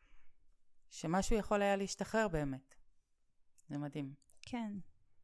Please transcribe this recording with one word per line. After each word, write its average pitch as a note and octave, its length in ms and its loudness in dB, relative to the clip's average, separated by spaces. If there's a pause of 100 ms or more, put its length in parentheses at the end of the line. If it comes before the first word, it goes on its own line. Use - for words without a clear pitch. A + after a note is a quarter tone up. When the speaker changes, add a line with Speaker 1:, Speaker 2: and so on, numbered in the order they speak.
(920)
Speaker 1:
שמשהו F#3 460 2
יכול G3+ 260 2
היה G3+ 140 6
להשתחרר G3 520 0
באמת. C#3+ 460 -2 (920)
זה D3 100 -4
מדהים. C#3+ 360 -4 (280)
Speaker 2:
כן. A3+ 300 -4 (520)